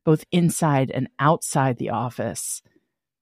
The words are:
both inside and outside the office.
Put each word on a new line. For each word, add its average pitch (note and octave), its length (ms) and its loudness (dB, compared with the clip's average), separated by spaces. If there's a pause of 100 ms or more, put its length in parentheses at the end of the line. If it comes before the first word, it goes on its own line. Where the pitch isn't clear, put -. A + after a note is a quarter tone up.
both D#3 260 4
inside D#3 600 2
and - 180 -4 (100)
outside C3+ 580 0
the A2 120 -6
office. A2 760 -6 (580)